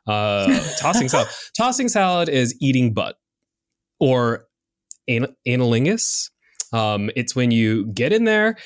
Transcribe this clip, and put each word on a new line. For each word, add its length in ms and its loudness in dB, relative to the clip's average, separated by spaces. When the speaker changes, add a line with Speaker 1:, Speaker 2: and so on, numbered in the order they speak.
Speaker 1:
Uh, 380 0
Speaker 2:
<laughs> 60 -6
Speaker 1:
tossing 280 0
salad. 200 0
Tossing 320 0
salad 400 0
is 320 0
eating 320 2
butt 260 -6
or 460 2
an-, 260 -2
analingus. 840 0
Um, 420 -2
it's 220 -4
when 160 2
you 400 2
get 200 0
in 120 2
there 420 2